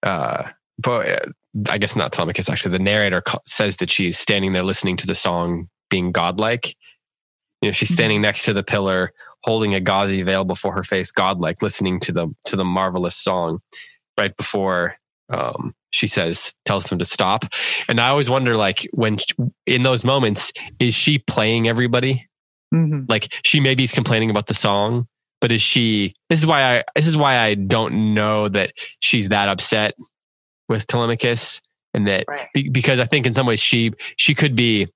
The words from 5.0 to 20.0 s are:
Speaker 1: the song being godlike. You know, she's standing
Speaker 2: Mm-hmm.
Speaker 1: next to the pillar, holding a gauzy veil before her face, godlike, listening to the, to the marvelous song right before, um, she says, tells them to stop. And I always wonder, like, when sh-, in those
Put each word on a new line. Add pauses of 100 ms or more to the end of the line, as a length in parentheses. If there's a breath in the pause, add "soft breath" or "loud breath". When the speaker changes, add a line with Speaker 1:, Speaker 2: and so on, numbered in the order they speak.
Speaker 1:
the
song (220)
being
godlike. (880 soft breath)
You
know,
she's
standing
Speaker 2:
Mm-hmm.
Speaker 1:
next
to
the
pillar, (300 loud breath)
holding
a
gauzy
veil
before
her
face,
godlike,
listening
to
the, (160)
to
the
marvelous
song (580 loud breath)
right
before, (340)
um, (160)
she
says, (120)
tells
them
to
stop. (420 loud breath)
And
I
always
wonder,
like,
when
sh-, (340)
in
those